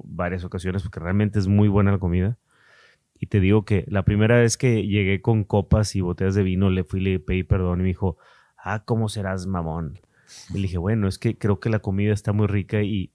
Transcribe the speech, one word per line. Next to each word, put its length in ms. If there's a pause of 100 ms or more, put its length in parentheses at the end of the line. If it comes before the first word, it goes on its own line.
varias 400
ocasiones, 380
porque 180
realmente 380
es 80
muy 200
buena 240
la 80
comida, 380 (840)
y 80
te 140
digo 240
que 240
la 160
primera 320
vez 200
que 300
llegué 340
con 220
copas 540
y 40
botellas 340
de 80
vino, 260
le 160
fui, 160
le 180
pedí 240
perdón 360
y 40
me 60
dijo, 280 (400)
"Ah, 280
¿cómo 240
serás 380
mamón?". 520 (500)
Y 60
le 80
dije, 140
"Bueno, 300
es 120
que 180
creo 220
que 100
la 100
comida 340
está 200
muy 140
rica 360
y, 320